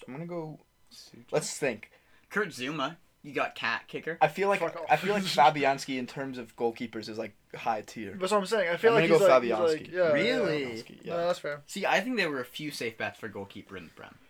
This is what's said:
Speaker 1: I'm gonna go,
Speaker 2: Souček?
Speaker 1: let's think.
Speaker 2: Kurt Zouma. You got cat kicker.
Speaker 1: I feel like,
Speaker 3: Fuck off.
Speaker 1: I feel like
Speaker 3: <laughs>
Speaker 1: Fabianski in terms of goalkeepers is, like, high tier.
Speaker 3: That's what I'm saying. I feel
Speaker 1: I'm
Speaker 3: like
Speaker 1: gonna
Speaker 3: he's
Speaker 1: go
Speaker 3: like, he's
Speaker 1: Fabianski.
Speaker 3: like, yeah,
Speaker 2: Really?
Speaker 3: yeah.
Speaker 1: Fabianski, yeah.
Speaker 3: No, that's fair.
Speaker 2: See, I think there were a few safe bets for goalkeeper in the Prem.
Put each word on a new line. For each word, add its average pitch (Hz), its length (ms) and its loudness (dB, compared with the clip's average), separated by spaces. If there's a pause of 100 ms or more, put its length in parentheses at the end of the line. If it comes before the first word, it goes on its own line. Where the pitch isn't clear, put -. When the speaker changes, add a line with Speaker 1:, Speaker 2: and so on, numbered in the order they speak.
Speaker 1:
I'm 127 60 -14
gonna 160 120 -10
go, 170 340 -10 (340)
Speaker 2:
Souček? - 380 -20
Speaker 1:
let's - 260 -2
think. 123 340 -4 (380)
Speaker 2:
Kurt 196 200 -2
Zouma. 147 480 -4 (240)
You 147 120 -16
got 131 220 -2
cat 117 320 -2
kicker. 156 340 -8
Speaker 1:
I 156 60 6
feel 190 220 0
like, 190 100 2
Speaker 3:
Fuck 165 160 -2
off. 165 140 -10
Speaker 1:
I 151 80 6
feel 190 160 0
like 196 100 0
Speaker 3:
<laughs> - 0 -
Speaker 1:
Fabianski 143 760 4
in 123 100 -4
terms 135 300 -8
of 117 200 -14
goalkeepers 113 500 -4
is, 110 100 -10
like, 110 160 -8 (220)
high 110 260 -2
tier. 104 380 -10
Speaker 3:
That's 190 140 -2
what 208 60 4
I'm 190 60 -2
saying. 190 240 0
I 170 60 0
feel 220 160 6
Speaker 1:
I'm 233 100 4
Speaker 3:
like 165 80 4
Speaker 1:
gonna 160 100 8
Speaker 3:
he's 190 80 6
Speaker 1:
go 170 60 10
Speaker 3:
like, 127 100 8
he's 117 100 0
Speaker 1:
Fabianski. 156 320 2
Speaker 3:
like, 160 80 -16
yeah, 175 180 4
Speaker 2:
Really? 180 520 2
Speaker 3:
yeah. 127 60 -6
Speaker 1:
Fabianski, 113 360 -12
yeah. 175 80 -8
Speaker 3:
No, 170 140 0
that's 180 120 0
fair. 147 280 -8
Speaker 2:
See, 190 180 -6
I 165 160 4
think 247 160 -4
there 175 120 2
were 135 120 -4
a 123 40 -6
few 151 260 -10
safe 117 260 -6
bets 107 220 -6
for 113 100 -10
goalkeeper 98 480 -12
in 85 80 -14
the 78 60 -20
Prem. - 240 -20 (140)